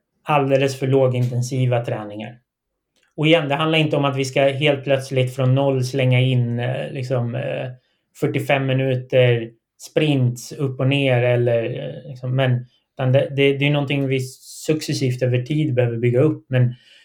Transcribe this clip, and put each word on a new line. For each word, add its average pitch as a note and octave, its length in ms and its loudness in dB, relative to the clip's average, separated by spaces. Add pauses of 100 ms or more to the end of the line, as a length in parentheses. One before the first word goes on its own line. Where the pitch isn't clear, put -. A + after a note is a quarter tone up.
(240)
alldeles C3+ 560 2
för C3+ 80 -2
lågintensiva B2 1000 0
träningar. G#2+ 540 -8 (760)
Och D#3 120 0
igen, D#3 220 4
det C#3 60 0
handlar D#3+ 240 0
inte D3+ 180 2
om C#3 80 2
att C3 120 0
vi C3+ 80 0
ska C3+ 160 0
helt C#3 420 2
plötsligt C3 520 0
från C3 200 2
noll C3+ 280 2
slänga B2+ 380 2
in, A#2+ 380 0
eh, C#3 320 -6
liksom, B2+ 440 -4
eh, C#3 320 -6 (540)
fyrtiofem C3+ 440 -2
minuter B2+ 840 0 (320)
sprints C3+ 680 -2
upp C#3 280 -6
och C3 80 0
ner C3+ 360 2
eller, A#2+ 400 2
eh, - 460 -10
liksom, B2+ 260 -6
men, B2+ 300 0 (320)
utan C3 140 0
det, C3+ 240 2
det, C#3 220 2
det C#3 80 0
är D3 60 4
någonting C#3 360 0
vi C3 120 0 (460)
successivt C#3 560 -2
över B2 200 0
tid D3+ 320 -2
behöver A#2 240 0
bygga A#2+ 220 2
upp. D3+ 300 0
Men B2 260 0 (300)